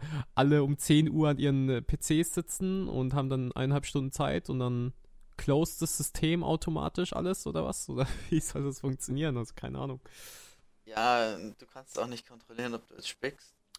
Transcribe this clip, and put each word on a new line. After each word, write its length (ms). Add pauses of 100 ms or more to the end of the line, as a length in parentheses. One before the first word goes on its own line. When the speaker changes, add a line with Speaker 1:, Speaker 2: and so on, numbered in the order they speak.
(340)
Speaker 1:
alle 280
um 160
zehn 320
Uhr 200
an 80
ihren, 300
äh, 140
P 160
Cs 360
sitzen 540
und 240
haben 160
dann 240
eineinhalb 340
Stunden 260
Zeit 380
und 100
dann 320 (440)
closed 460
das 160
System 460
automatisch 680
alles 340
oder 180
was? 240
Oder 180 (120)
<laughs> 120
wie 100
soll 220
das 180
funktionieren? 560
Also 200
keine 220
Ahnung. 220 (840)
Speaker 2:
Ja, 500
du 360
kannst 260
auch 80
nicht 220
kontrollieren, 460
ob 140
du 60
jetzt 140
spickst. 460 (240)